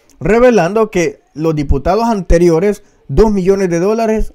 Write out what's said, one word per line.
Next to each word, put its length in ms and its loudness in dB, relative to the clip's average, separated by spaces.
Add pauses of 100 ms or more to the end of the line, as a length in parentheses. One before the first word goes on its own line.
(180)
revelando 720 2
que 300 -2 (120)
los 220 -4
diputados 520 -2
anteriores, 760 0 (240)
dos 240 0
millones 400 0
de 80 -2
dólares 560 -2